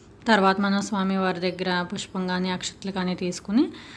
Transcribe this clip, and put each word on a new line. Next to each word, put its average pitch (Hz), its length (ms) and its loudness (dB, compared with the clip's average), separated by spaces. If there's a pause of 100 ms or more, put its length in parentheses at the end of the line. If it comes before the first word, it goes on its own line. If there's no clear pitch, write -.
(280)
తర్వాత 196 340 6
మనం 202 200 2
స్వామివారి 190 720 0
దగ్గర 180 320 -2
పుష్పం 185 440 -6
కానీ 180 220 0
అక్షతలు 185 420 -6
కానీ 185 240 -2
తీసుకుని 196 560 0 (260)